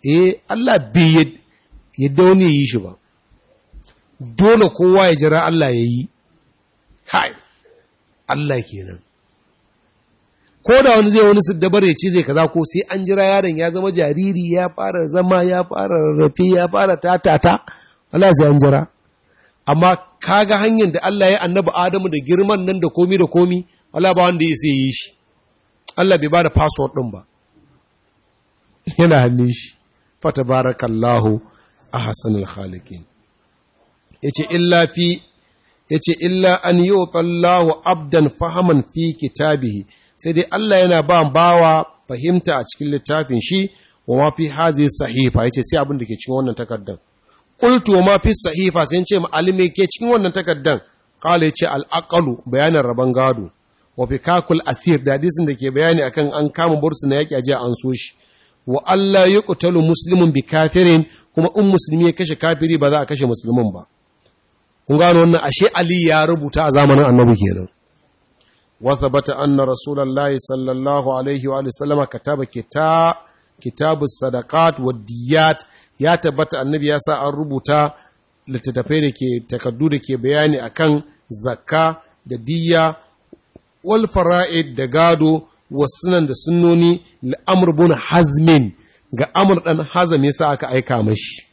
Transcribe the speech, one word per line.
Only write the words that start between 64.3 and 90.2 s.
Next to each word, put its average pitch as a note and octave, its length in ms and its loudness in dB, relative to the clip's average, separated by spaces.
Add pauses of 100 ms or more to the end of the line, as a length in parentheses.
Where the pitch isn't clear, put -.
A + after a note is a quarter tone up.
Kun D3 100 2
gano F3 220 6
wannan? E3+ 220 4
Ashe D3 320 0
Ali F3+ 240 -2 (100)
ya D#3 180 2
rubuta D#3 380 -2
a D3+ 60 0
zamanin C#3 340 6
Annabi B2 320 6
kenan. F#2 320 -2 (1120)
Wa C3 160 0
thabata C#3 420 -2
anna C#3 280 2
Rasulullahi C#3 720 -4
sallallahu C3 720 -4
alaihi C3 360 -4
wa C3+ 220 -4
sallama C#3+ 360 -2
kataba C3+ 400 -6
kita-, D#3+ 680 -2 (460)
kitabus D3 600 -4
sadaqat C3+ 580 -2
wad B2+ 280 -4
diyat. C#3 520 0 (400)
Ya E3 180 0
tabbata D3+ 440 -4
Annabi C#3+ 280 -4
ya D3 100 0
sa D#3 220 -2
an C#3+ 140 -4
rubuta D3 580 -2 (560)
littattafai B2+ 520 -4
da D3 100 0
ke, C3 180 -6 (200)
takardu B2 420 -4
da D3 80 -2
ke - 180 -6
bayani D3 420 0
akan D3 440 -2 (280)
zakka B2+ 540 -4 (420)
da B2 100 -10
diyya, D#3+ 600 -2 (880)
wal G#3+ 240 0
fara'id E3+ 680 0
da C3+ 100 -4
gado, D#3 600 2 (240)
was C#3 220 -2 (100)
sunan F3 240 0
da C3 80 -6
sunnoni, E3+ 580 2 (300)
li B2+ 120 -6 (120)
Amr F#3 300 2
bin E3 160 4
Hazmin, D#3 720 2 (480)
ga B2 220 -4
Amr F#3+ 300 2
dan D#3+ 140 -2 (140)
Hazm E3 320 2